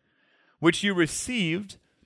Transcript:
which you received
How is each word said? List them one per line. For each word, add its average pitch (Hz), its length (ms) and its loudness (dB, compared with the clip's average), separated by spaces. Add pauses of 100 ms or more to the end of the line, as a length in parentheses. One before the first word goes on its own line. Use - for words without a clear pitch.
(600)
which 170 240 2
you 202 100 2
received 185 840 -2 (300)